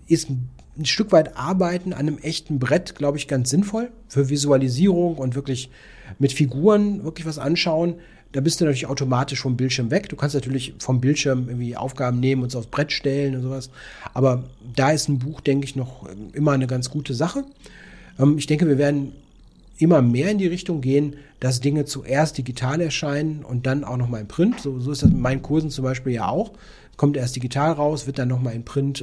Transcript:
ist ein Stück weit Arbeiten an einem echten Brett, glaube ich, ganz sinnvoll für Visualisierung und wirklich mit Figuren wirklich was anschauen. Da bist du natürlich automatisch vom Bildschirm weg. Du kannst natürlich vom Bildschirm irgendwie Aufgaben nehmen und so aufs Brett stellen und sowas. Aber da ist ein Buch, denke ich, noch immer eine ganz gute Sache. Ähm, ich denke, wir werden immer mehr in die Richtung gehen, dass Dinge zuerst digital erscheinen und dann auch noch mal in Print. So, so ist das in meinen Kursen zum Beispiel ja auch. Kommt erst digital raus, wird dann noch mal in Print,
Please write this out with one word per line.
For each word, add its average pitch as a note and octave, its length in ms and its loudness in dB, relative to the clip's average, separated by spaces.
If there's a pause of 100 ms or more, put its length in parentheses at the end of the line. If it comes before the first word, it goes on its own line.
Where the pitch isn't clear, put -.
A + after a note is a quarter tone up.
ist D#3+ 220 2
ein B2+ 540 -8
Stück G#3 280 0
weit D#3 240 6
Arbeiten F3+ 560 0
an B2+ 80 -6
einem D3+ 180 0
echten D#3 400 -4
Brett, C3+ 380 0
glaube D3 220 0
ich, - 100 -8
ganz B2+ 220 0
sinnvoll G#3 420 0 (160)
für C3+ 200 0
Visualisierung D3 880 2
und C3 200 -4
wirklich C3+ 340 -6 (480)
mit C3+ 140 2
Figuren G3 720 2
wirklich D#3 220 -10
was D#3 120 -6
anschauen. E3+ 560 0 (380)
Da C3+ 100 -2
bist D#3+ 180 0
du E3 60 4
natürlich C3+ 200 0
automatisch C3 540 -2
vom B2+ 160 -2
Bildschirm B2+ 340 0
weg. G3 200 0
Du C#3+ 60 -8
kannst C#3+ 180 -2
natürlich B2+ 460 -4
vom B2+ 200 2
Bildschirm C3 480 2
irgendwie A#2+ 280 -6
Aufgaben B2 440 -2
nehmen C3 220 2
und B2 100 -4
so B2+ 60 -6
aufs A2 80 -6
Brett D3 260 -2
stellen C#3 420 0
und C3 60 -4
sowas. B2+ 300 -6 (420)
Aber B2+ 320 2 (320)
da C#3 140 4
ist D#3 180 0
ein C#3+ 100 2
Buch, C#3 220 -6
denke C#3 240 2
ich, C3 120 -10
noch B2+ 300 -8 (280)
immer D3 180 2
eine C3 140 2
ganz B2 240 -4
gute C#3 240 -6
Sache. F3+ 300 -2 (760)
Ähm, D3 180 6
ich C#3+ 100 -4
denke, D3+ 220 2
wir C#3 80 4
werden C#3+ 360 0 (640)
immer D#3+ 240 8
mehr B2 280 4
in G#3+ 60 0
die F#3+ 100 2
Richtung F3 360 -2
gehen, C#3+ 340 2 (240)
dass B2+ 200 0
Dinge C#3+ 260 0
zuerst C#3 500 -2
digital B2+ 460 -4
erscheinen D3+ 640 -2
und B2 220 -4
dann C3+ 160 0
auch B2 140 -6
noch B2 140 0
mal A2+ 100 -4
in G#2 80 -10
Print. G#3+ 320 2
So, C3 180 -6
so B2+ 140 -4
ist C#3 100 -2
das - 80 8
in B2+ 100 4
meinen C3 200 0
Kursen D#3 300 -2
zum C3+ 140 -4
Beispiel B2+ 280 -4
ja A2 160 -2
auch. F3 240 -2 (460)
Kommt C#3+ 180 2
erst B2 180 -2
digital C3+ 380 0
raus, D3 340 0
wird C3+ 120 -6
dann B2 100 0
noch B2+ 140 0
mal B2 80 -2
in A#2 140 -8
Print, C#3 380 -4